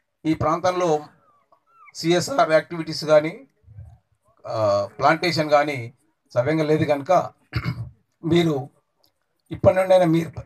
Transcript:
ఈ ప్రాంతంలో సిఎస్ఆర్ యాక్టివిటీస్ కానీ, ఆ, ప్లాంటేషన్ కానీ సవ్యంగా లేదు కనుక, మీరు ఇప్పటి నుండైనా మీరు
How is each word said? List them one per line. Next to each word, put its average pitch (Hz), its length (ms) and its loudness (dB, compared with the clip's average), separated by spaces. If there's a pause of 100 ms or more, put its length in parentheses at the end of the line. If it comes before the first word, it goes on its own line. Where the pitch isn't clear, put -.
(240)
ఈ 156 100 0
ప్రాంతంలో 170 540 -2 (1080)
సిఎస్ఆర్ 175 580 0
యాక్టివిటీస్ 160 480 -6
కానీ, 151 280 2 (1120)
ఆ, - 120 -8 (420)
ప్లాంటేషన్ 160 520 0
కానీ 147 280 2 (540)
సవ్యంగా 151 320 0
లేదు 156 200 0
కనుక, 143 280 0 (1120)
మీరు 165 340 2 (920)
ఇప్పటి 185 280 2
నుండైనా 185 380 4
మీరు 165 140 -2 (160)